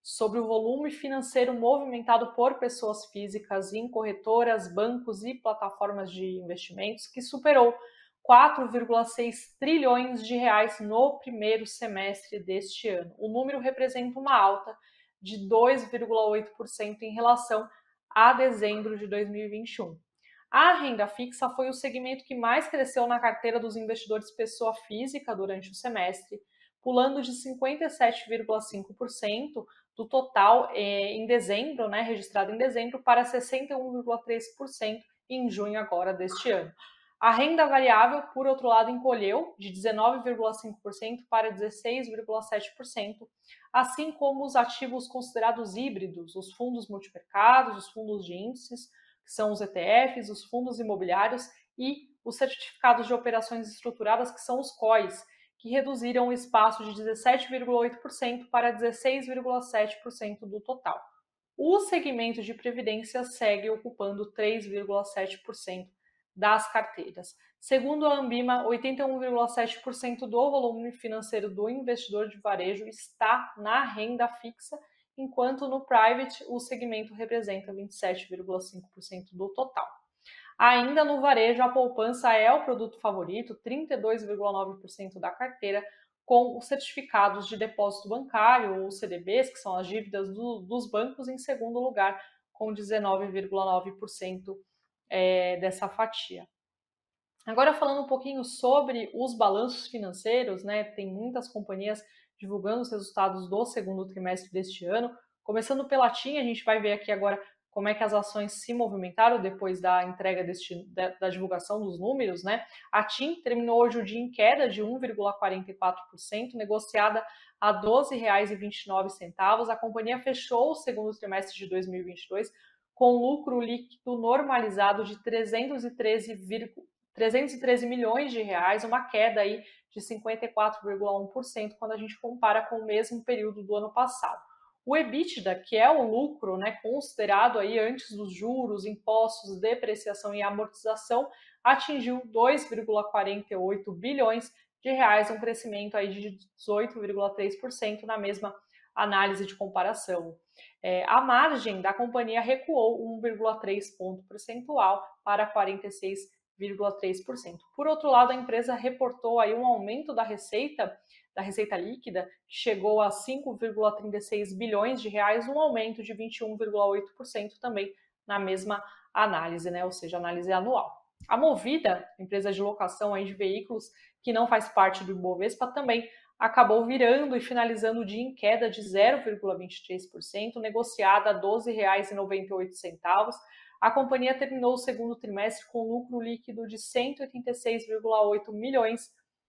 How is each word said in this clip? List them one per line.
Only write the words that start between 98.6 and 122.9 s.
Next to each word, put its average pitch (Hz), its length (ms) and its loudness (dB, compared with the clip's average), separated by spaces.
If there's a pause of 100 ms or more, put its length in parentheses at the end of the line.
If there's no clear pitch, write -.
os 240 240 -4
balanços 220 500 2
financeiros, 208 760 -4
né, 208 200 -4
tem 196 300 -10
muitas 240 340 -8
companhias 208 560 -8 (360)
divulgando 202 420 -4
os 240 100 -8
resultados 190 580 -4
do 208 160 -2
segundo 190 420 -6
trimestre 185 440 -8
deste 185 340 -8
ano. 233 300 -2 (280)
Começando 226 420 -2
pela 262 240 4
tim, 269 280 -4
a 277 60 0
gente 233 200 -4
vai 220 180 4
ver 208 120 0
aqui 208 180 -4
agora 202 300 0 (280)
como 202 180 -4
é 214 60 2
que 214 100 -2
as 208 100 2
ações 208 400 -2
se - 200 -10
movimentaram 220 680 4
depois 190 380 -4
da 180 260 4
entrega 185 380 -2
deste, 175 440 -10
da, 185 220 -4
da 185 200 -4
divulgação 185 500 -4
dos 190 200 -8
números, 202 440 -2
né? 208 220 -4 (260)
A 208 120 2
tim 277 380 -4
terminou 233 400 2
hoje 240 180 4
o 220 40 -2
dia 214 160 -6
em 247 120 -8
queda 254 360 4
de 202 140 -4
um 226 160 -4
vírgula 208 360 -4
quarenta 190 360 -4
e 190 40 -16
quatro 185 360 -2
por 175 80 -20
cento, 240 400 -10
negociada 214 640 0 (360)
a 208 140 4
doze 247 420 4
reais 208 340 4
e 208 60 -6
vinte 208 280 -10
e - 40 -16
nove 190 220 0
centavos. 196 600 2
A 226 60 -2
companhia 226 440 -4
fechou 254 520 0
o 302 40 -4
segundo 214 420 -6
trimestre 196 380 -6
de 196 140 -12
dois 185 180 -2
mil 180 120 -8
e 185 40 -8
vinte 175 200 -16
e - 60 -20
dois 196 220 -6 (420)